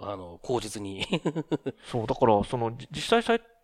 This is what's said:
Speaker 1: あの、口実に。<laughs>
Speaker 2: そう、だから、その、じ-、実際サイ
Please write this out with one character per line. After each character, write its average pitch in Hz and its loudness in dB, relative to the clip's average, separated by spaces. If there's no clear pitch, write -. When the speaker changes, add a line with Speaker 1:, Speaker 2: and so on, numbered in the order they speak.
Speaker 1:
あ 98 -8
の、 87 -14
口 120 0
実 107 -8
に。 98 -6
<laughs> - -6
Speaker 2:
そ 113 -2
う、 - -2
だ 135 0
か - 4
ら、 104 6
そ - -4
の、 117 -4
じ-、 - -14
実 - -8
際 233 4
サ 233 2
イ 233 0